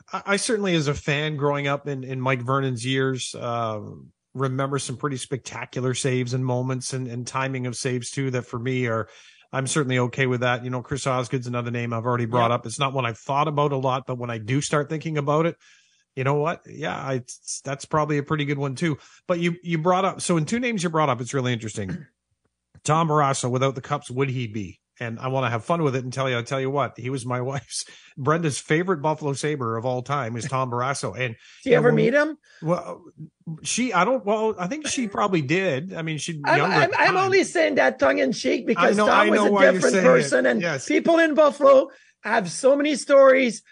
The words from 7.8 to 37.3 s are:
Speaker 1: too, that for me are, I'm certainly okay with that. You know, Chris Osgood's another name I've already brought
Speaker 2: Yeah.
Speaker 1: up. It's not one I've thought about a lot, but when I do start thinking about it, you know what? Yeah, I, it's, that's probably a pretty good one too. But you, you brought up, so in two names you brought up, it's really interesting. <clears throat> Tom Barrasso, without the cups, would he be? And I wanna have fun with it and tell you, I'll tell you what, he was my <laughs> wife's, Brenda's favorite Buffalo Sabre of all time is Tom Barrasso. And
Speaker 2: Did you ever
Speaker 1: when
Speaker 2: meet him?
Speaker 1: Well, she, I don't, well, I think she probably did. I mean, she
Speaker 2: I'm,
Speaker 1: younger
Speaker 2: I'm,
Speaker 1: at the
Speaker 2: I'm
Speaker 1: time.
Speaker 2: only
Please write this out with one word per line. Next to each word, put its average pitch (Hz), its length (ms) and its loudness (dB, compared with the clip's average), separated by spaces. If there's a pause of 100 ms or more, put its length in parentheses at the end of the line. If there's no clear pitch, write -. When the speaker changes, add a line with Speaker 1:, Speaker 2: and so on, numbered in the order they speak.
Speaker 1:
too, 135 200 -4
that 123 120 -2
for 123 160 -8
me 127 280 -2
are, 113 200 -2 (440)
I'm 135 140 -2
certainly 127 340 0
okay 123 280 0
with 123 140 0
that. 123 220 0
You 127 60 -6
know, 127 120 -4
Chris 135 260 -6
Osgood's 127 400 -2
another 120 240 -4
name 120 220 -4
I've 113 120 -4
already 120 200 0
brought 117 260 2
Speaker 2:
Yeah. 120 40 2
Speaker 1:
up. 123 100 -4
It's 113 140 -8
not 135 140 -2
one 131 120 -2
I've 117 120 -4
thought 143 300 0
about 147 240 0
a 135 60 -2
lot, 131 280 -2
but 127 120 -6
when 120 120 -8
I 117 100 -6
do 127 220 -2
start 147 280 0
thinking 156 280 -6
about 147 280 2
it, 165 100 -2 (600)
you 135 80 -4
know 143 120 0
what? 151 320 -2
Yeah, 165 320 -8
I, 135 160 -6
it's, - 480 -10
that's 135 220 -8
probably 151 320 0
a 139 60 -2
pretty 151 220 -4
good 143 120 -4
one 139 160 -4
too. 156 240 -2 (300)
But 175 120 0
you, 170 240 0
you 170 140 -2
brought 180 260 2
up, 180 180 0
so 180 160 2
in 151 80 2
two 233 140 -2
names 233 240 -2
you 175 60 0
brought 156 200 2
up, 123 120 0
it's 120 120 -8
really 123 200 0
interesting. 107 540 -6 (380)
<clears throat> - 380 -20
Tom 160 240 2
Barrasso, 139 420 2
without 127 260 0
the 131 60 -10
cups, - 280 -6
would 131 200 -2
he 123 180 -4
be? 104 320 -10 (200)
And 117 200 -8
I 127 80 -6
wanna 131 240 -2
have 117 120 -4
fun 170 200 0
with 131 120 2
it 131 80 -4
and 127 80 -10
tell 135 160 -4
you, 123 100 0
I'll 117 60 -4
tell 135 160 -4
you 135 120 -2
what, 135 260 -2
he 120 140 -8
was 135 120 -6
my 123 180 -4
<laughs> - 0 -
wife's, 135 440 -8 (320)
Brenda's 151 400 0
favorite 165 460 0
Buffalo 151 300 -2
Sabre 127 440 -4
of 113 80 -4
all 127 160 -2
time 123 340 -4
is 113 100 -6
Tom 131 260 -2
Barrasso. 123 440 -2
And 117 200 -4 (280)
Speaker 2:
Did - 60 -2
you - 60 6
ever 233 140 6
Speaker 1:
when 233 80 6
Speaker 2:
meet 226 180 4
him? 302 200 2 (280)
Speaker 1:
Well, 170 400 -4 (580)
she, 233 320 -2
I 180 100 4
don't, 233 220 0
well, 220 320 0
I 180 80 -4
think 285 220 -6
she 247 200 -4
probably 196 360 0
did. 170 500 0
I 165 80 -8
mean, 160 160 -6
she 151 280 -8
Speaker 2:
I'm, 339 120 4
Speaker 1:
younger - 200 2
Speaker 2:
I'm, - 40 4
Speaker 1:
at 359 120 4
the - 60 0
Speaker 2:
I'm 339 100 6
Speaker 1:
time. 370 80 2
Speaker 2:
only 381 260 4